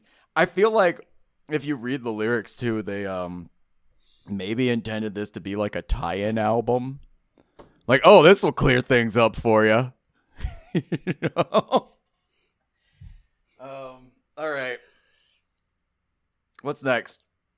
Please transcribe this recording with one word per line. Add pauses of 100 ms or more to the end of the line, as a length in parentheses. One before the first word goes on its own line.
(360)
I
feel
like (440)
if
you
read
the
lyrics
too,
they,
um, (800)
maybe
intended
this
to
be,
like,
a
tie-in
album. (840)
Like,
"Oh,
this
will
clear
things
up
for
ya." (480)
<laughs>
You
know? (1700)
Um, (260)
all
right. (1800)
What's
next? (360)